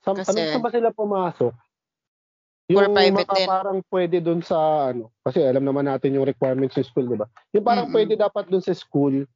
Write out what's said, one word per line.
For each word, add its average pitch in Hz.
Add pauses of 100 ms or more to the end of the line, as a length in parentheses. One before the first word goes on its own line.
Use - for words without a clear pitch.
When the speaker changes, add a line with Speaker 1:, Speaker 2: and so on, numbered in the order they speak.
Speaker 1:
Sa, 196
Speaker 2:
Kasi 190
Speaker 1:
ano, - (100)
saan 190
ba 233
sila 233
pumasok? 190 (1160)
Speaker 2:
For 202
Speaker 1:
Yung 202
Speaker 2:
private 190
Speaker 1:
mga 196
Speaker 2:
din. 190
Speaker 1:
parang 190 (100)
pwede 180
dun 170
sa, 165 (340)
ano, 120 (140)
kasi 135
alam 135
naman 139
natin 135
yung 135
requirements 131
ng 135
school, 127
di 120
ba? 104 (240)
Yung 208
parang -
Speaker 2:
Mm-mm. 165
Speaker 1:
pwede 214
dapat 208
dun 185
sa 180
school 139 (120)